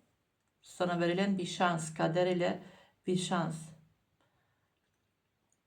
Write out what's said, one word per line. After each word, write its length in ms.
Sana 380
verilen 380
bir 80
şans, 480
kader 320
ile 360
bir 100
şans. 520